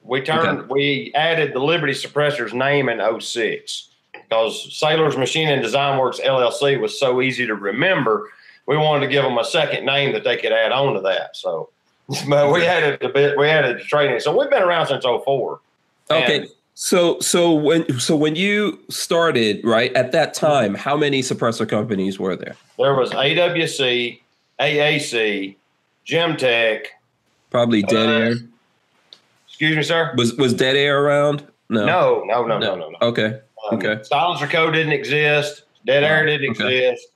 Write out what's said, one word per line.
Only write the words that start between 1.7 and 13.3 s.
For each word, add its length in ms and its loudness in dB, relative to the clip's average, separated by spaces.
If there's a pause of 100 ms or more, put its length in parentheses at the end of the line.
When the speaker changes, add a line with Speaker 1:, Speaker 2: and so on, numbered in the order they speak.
Speaker 1:
Suppressors 600 -4
name 340 0
in 140 -2
oh 180 0
six 720 -6 (240)
because 640 -4
Sailor's 400 0
Machine 320 -2
and 120 0
Design 380 0
Works 240 -2
L 180 2
L 100 2
C 260 0
was 200 -4
so 240 0
easy 240 -2
to 100 -2
remember. 720 0 (360)
We 120 0
wanted 300 2
to 40 -2
give 140 2
them 120 0
a 60 0
second 420 -2
name 280 0
that 100 -4
they 140 0
could 160 -2
add 180 2
on 220 0
to 80 -4
that. 340 -2
So, 340 -6 (200)
<laughs> 180 -20 (220)
but 240 4
we 80 4
Speaker 2:
Okay. 60 2
Speaker 1:
added 360 0
a 60 -2
bit, 280 2